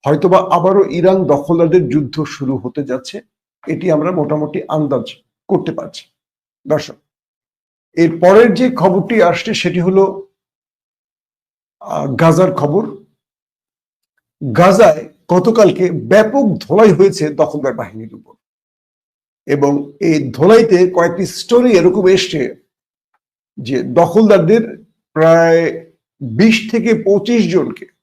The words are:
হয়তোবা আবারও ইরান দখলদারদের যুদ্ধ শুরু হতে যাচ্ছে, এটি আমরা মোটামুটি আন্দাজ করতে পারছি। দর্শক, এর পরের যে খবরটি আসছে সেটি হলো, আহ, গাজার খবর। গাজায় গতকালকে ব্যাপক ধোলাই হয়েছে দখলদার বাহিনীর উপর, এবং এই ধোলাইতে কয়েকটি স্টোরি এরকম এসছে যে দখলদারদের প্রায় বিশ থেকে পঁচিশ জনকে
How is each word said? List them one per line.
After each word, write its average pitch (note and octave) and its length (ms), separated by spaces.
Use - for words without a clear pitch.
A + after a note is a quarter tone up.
হয়তোবা D#3 320
আবারও F#3 520
ইরান F3+ 360
দখলদারদের E3 640
যুদ্ধ D3 340
শুরু C3+ 340
হতে B2+ 260
যাচ্ছে, B2+ 380
এটি D#3+ 240
আমরা D#3 200
মোটামুটি D3+ 560
আন্দাজ C#3+ 480
করতে F3+ 240
পারছি। - 340
দর্শক, - 280
এর E3 260
পরের G3 340
যে - 220
খবরটি G3 480
আসছে F3 300
সেটি - 260
হলো, F#3+ 480
আহ, C#3+ 360
গাজার E3 400
খবর। E3 420
গাজায় F3+ 520
গতকালকে F3+ 600
ব্যাপক G#3+ 680
ধোলাই G#3 320
হয়েছে D#3+ 380
দখলদার C#3+ 440
বাহিনীর A2 420
উপর, - 180
এবং C#3+ 540
এই D3+ 320
ধোলাইতে F#3 640
কয়েকটি F3 300
স্টোরি A#3+ 520
এরকম F3+ 300
এসছে E3+ 480
যে B2 260
দখলদারদের F3+ 1000
প্রায় E3 800
বিশ F3 520
থেকে A3 340
পঁচিশ G3+ 460
জনকে C3+ 340